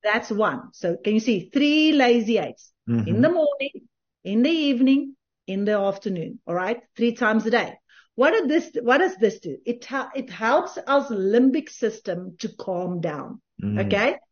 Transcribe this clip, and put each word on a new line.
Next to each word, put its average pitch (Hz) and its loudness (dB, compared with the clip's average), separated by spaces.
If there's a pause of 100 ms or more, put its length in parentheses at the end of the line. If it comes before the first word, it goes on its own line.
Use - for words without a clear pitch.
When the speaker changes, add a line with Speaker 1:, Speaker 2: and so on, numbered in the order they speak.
Speaker 1:
That's 220 -2
one. 202 -2
So 170 -4
can 208 -2
you 220 4
see 220 -2
three 302 4
lazy 240 4
eights? - -8 (180)
Speaker 2:
Mm-hmm. 117 0
Speaker 1:
In 202 2
the 302 6
morning, 285 -2 (340)
in 208 0
the 294 4
evening, 277 2 (300)
in 196 -4
the 208 0
afternoon. 196 -4
All 175 -6
right? 196 -4 (160)
Three 233 0
times 220 0
a 226 0
day. 220 0 (400)
What 269 4
did 392 0
this, 330 0 (120)
what 247 4
does 370 0
this 208 0
do? 147 -10
It 240 -6
hel-, 254 -8
it 269 -8
helps 247 -2
our 277 2
limbic 240 2
system 175 -6
to - -8
calm 180 -6
down. 147 -8 (220)
Speaker 2:
Mm-hmm. 104 -2
Speaker 1:
Okay? 202 0 (160)